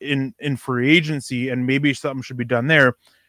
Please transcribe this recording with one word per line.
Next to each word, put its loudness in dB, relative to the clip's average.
in, -2
in -4
free 0
agency, -2
and -2
maybe 2
something -6
should -12
be -4
done 0
there. 6